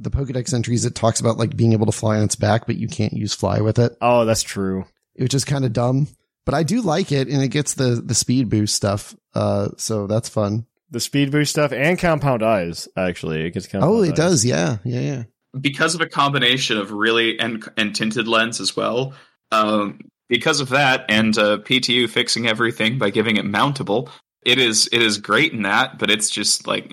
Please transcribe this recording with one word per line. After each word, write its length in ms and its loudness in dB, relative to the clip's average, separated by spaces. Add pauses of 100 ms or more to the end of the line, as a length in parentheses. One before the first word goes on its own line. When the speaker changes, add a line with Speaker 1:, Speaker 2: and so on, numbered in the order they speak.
Speaker 1:
the 100 -6
Pokedex 420 -2
entries, 320 0
it 120 -2
talks 240 2
about, 180 2
like, 180 0
being 160 6
able 140 4
to 60 2
fly 240 0
on 80 2
its 100 0
back, 320 2
but 100 -2
you 120 -6
can't 240 -2
use 200 -4
fly 280 0
with 180 2
it. 220 2
Speaker 2:
Oh, 240 4
that's 180 2
true. 420 -4 (300)
Speaker 1:
Which 200 -2
is 100 0
kinda 240 -2
dumb, 400 0 (360)
but 100 0
I 100 2
do 180 0
like 300 0
it, 160 0
and 120 0
it 80 2
gets 260 -2
the, 300 0
the 120 -4
speed 320 0
boost 260 0
stuff. 400 -2 (180)
Uh, 440 -2
so 320 -4
that's 200 -2
fun. 380 -2 (240)
Speaker 2:
The 80 -8
speed 320 0
boost 220 0
stuff 200 0
and 280 2
compound 420 2
eyes, 540 0
actually. 500 -2
It 80 -6
gets 140 -6
compound 240 0
Speaker 1:
Oh, 100 2
it 80 2
Speaker 2:
eyes. 60 -2
Speaker 1:
does. 280 2
Yeah, 400 0
yeah, 160 -4
yeah. 220 -4 (380)
Speaker 3:
Because 340 0
of 60 -6
a 80 0
combination 680 0
of 120 -4
really, 480 2
and, 240 -4 (140)
and 180 -2
tinted 320 -2
lens 340 0
as 160 -4
well. 380 -2 (380)
Um, 480 0 (280)
because 320 0
of 80 -6
that 400 2
and, 280 2
uh, 220 2
P 220 0
T 140 -2
U 120 2
fixing 400 -2
everything 520 0
by 120 0
giving 260 0
it 80 -2
mountable, 640 0 (360)
it 160 2
is, 320 2
it 100 2
is 160 2
great 340 2
in 100 -6
that, 360 0
but 100 2
it's 220 2
just, 380 -2
like, 240 -4